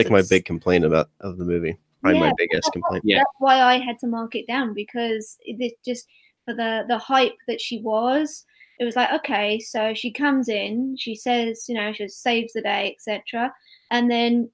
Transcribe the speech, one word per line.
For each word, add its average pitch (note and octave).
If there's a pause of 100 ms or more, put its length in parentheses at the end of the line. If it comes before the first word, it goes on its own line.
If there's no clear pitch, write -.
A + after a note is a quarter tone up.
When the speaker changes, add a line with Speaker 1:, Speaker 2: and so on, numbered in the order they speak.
Speaker 1:
like, -
my G2+
Speaker 2:
it's F2+
Speaker 1:
big F#2
complaint F2
about, D#2 (100)
of F#2+
the F2+
movie. E2+ (240)
Probably -
my D#2+
Speaker 3:
Yeah, D2+
Speaker 1:
biggest -
Speaker 3:
that's, -
Speaker 1:
complaint. F2
Speaker 4:
Yeah. G2
Speaker 3:
that's C#4
why C4+
I B3+
had B3
to B3+
mark A3+
it -
down, A#3+
because A3
it, A3
it B3 (100)
just, A#3+ (380)
for A#3+
the, A3+
the A#3
hype C4 (120)
that A#3+
she -
was, A#3+ (340)
it A#3+
was A#3
like, B3
okay, G#3+
so A3
she A3
comes C4+
in, A3+
she A3+
says, A3+
you A#3+
know, G#3+
she G#3
saves A#3
the A3
day, G3+
et -
cetera, A#3 (380)
and A#3+
then A#3